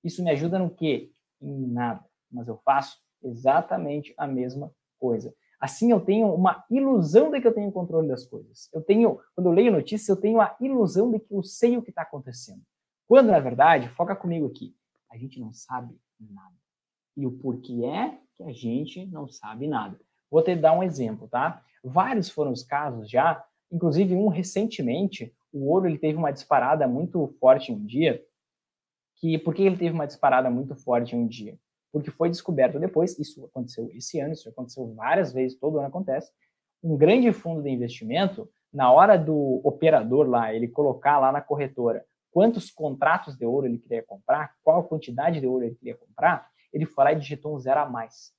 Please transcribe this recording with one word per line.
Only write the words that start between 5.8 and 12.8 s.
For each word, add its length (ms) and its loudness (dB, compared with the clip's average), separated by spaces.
eu 100 4
tenho 320 2
uma 340 0
ilusão 640 4
de 100 -2
que 80 2
eu 60 4
tenho 180 -4
controle 360 -2
das 180 -6
coisas. 480 -20
Eu 80 -8
tenho, 380 4
quando 100 -2
eu 60 4
leio 200 6
notícias, 380 -2
eu 100 2
tenho 220 4
a 180 0
ilusão 520 0
de 80 -2
que 120 -16
eu 120 -4
sei 340 0
o 60 -6
que 80 -18
tá 100 -10
acontecendo. 640 -14